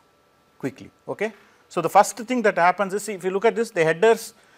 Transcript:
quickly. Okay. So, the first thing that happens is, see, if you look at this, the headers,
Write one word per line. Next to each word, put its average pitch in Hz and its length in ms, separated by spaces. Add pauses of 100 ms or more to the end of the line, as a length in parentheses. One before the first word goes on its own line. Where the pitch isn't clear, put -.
(580)
quickly. 110 320 (160)
Okay. 202 260 (380)
So, 180 100
the 160 80
first - 300
thing 247 240
that 202 160
happens 180 340
is, 202 120
see, 214 100
if 175 100
you 185 60
look 190 140
at 220 120
this, 220 140
the 170 140
headers, 196 500 (240)